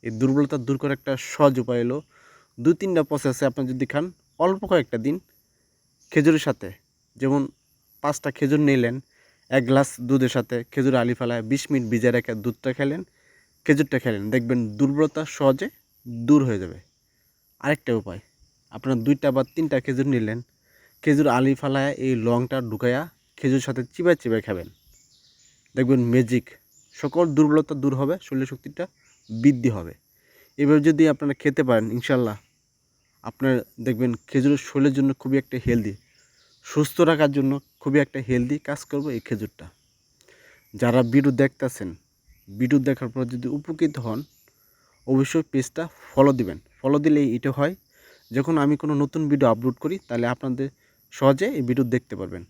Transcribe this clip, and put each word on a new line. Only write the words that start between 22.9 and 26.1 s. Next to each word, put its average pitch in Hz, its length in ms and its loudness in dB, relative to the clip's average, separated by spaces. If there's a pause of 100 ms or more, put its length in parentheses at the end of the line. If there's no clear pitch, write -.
খেজুর 131 240 0
সাথে 127 240 -6
চিবায় 170 320 0
চিবায় 113 260 -2
খাবেন, 92 260 -6 (1040)
দেখবেন 131 300 2
ম্যাজিক, 120 460 2 (420)